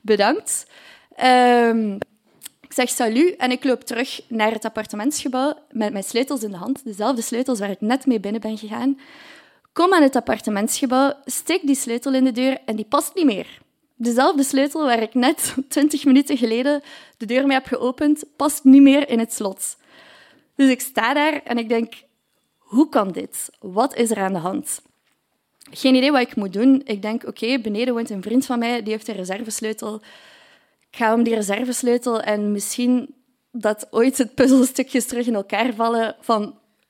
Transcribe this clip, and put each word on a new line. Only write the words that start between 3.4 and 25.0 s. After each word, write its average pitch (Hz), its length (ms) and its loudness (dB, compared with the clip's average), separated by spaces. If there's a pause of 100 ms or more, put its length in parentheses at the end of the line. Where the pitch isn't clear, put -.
ik 247 140 -4
loop 240 200 0
terug 247 440 -8
naar 220 240 0
het - 120 -6
appartementsgebouw 247 920 -4 (160)
met 214 220 -4
mijn 196 120 -6
sleutels 269 380 -4
in 208 80 -8
de 190 60 -12
hand. 226 280 -8
Dezelfde 226 380 -4
sleutels 240 360 -4
waar 202 120 -4
ik 190 100 -8
net 240 260 -2
mee 233 140 0
binnen 208 200 -6
ben 220 180 -8
gegaan. 233 420 -4 (720)
Kom 359 220 2
aan 330 80 6
het 269 140 4
appartementsgebouw, 233 960 0 (120)
steek 330 420 -4
die 269 100 2
sleutel 240 380 -4
in 262 100 4
de 262 80 2
deur 254 320 0
en 220 120 -4
die 214 80 -6
past - 300 -2
niet 359 100 0
meer. 196 380 -2 (340)
Dezelfde 262 460 2
sleutel 285 420 0
waar 233 180 2
ik 220 120 -8
net 254 420 0
<laughs> 269 120 -6
twintig 294 360 0
minuten 277 320 4
geleden 254 460 0 (340)
de 226 100 -12
deur 254 200 0
mee 269 100 2
heb 269 100 -2
geopend, 277 580 0 (120)
past - 280 -2
niet 269 180 10
meer 277 260 6
in 233 100 0
het 226 140 -2
slot. - 440 -8 (800)
Dus 269 140 6
ik 254 100 0
sta 226 340 -2
daar 294 280 0
en 240 160 -4
ik 233 100 -6
denk: 226 260 -2 (640)
"Hoe 277 300 2
kan 196 240 0
dit? - 380 -10 (100)
Wat 202 340 -2
is 226 160 0
er 208 80 -2
aan 190 140 -2
de 185 60 -2
hand?" 180 440 -8 (880)